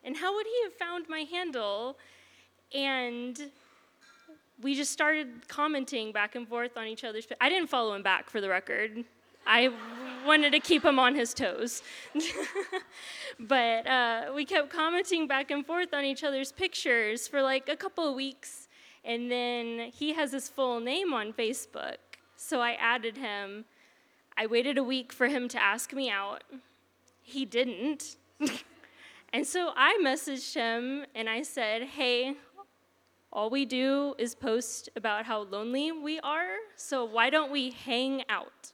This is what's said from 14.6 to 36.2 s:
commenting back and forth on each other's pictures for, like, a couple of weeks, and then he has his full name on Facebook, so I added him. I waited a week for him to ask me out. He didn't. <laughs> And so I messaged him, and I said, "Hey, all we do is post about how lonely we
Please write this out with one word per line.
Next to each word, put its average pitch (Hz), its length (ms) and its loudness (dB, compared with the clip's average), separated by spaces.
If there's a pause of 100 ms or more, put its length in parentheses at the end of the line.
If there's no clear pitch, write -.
commenting 339 580 2
back 269 220 2
and - 160 -2
forth 349 280 -2
on 285 120 0
each 277 180 -2
other's 269 280 0
pictures 240 760 0
for, 285 140 0
like, 262 260 2
a 294 80 0
couple 359 320 -2
of 277 80 0
weeks, 269 520 -8 (360)
and 240 260 -4
then 240 640 -2
he 302 220 -2
has 302 180 0
his 262 160 -4
full 254 320 0
name 302 340 0
on 220 200 -2
Facebook, 220 640 -4 (380)
so - 260 -2
I 240 120 2
added 226 440 0
him. 208 480 -6 (720)
I 220 80 2
waited 240 320 4
a 277 60 2
week 247 280 -2
for 247 160 2
him 254 220 0
to - 120 0
ask - 320 2
me 262 180 -2
out. 202 320 -4 (760)
He 269 220 -6
didn't. 247 720 -2 (240)
<laughs> 285 100 2 (840)
And 254 120 0
so 349 280 0
I 330 240 6
messaged 269 540 0
him, 247 640 -2
and 220 120 -4
I 226 140 -2
said, 226 400 -2
"Hey, 262 540 0 (960)
all 214 180 -2
we 277 160 2
do 269 540 2
is 240 160 -2
post 240 600 -2
about 214 300 -2
how 226 140 -2
lonely 226 520 -2
we 311 280 -6